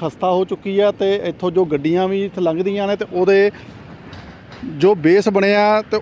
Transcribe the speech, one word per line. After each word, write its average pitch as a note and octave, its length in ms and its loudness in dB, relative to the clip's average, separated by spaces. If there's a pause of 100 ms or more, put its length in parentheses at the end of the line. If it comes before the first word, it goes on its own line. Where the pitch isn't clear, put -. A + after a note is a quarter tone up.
ਖਸਤਾ E3+ 300 -4
ਹੋ F#3 140 0
ਚੁੱਕੀ G3 340 -4
ਆ G3+ 120 2
ਤੇ G3 320 -2
ਇੱਥੋਂ F3+ 280 -4
ਜੋ F3+ 140 2
ਗੱਡੀਆਂ D#3+ 420 -2
ਵੀ G3 180 -4
ਇੱਥੇ F#3+ 160 -8
ਲੰਘਦੀਆਂ F#3 460 -2
ਨੇ G#3 80 -2
ਤੇ G3+ 180 -8
ਉਹਦੇ G3 380 4 (1120)
ਜੋ E3 300 2
ਬੇਸ F3+ 340 2
ਬਣਿਆ G#3 520 2
ਤੇ G#3+ 200 -6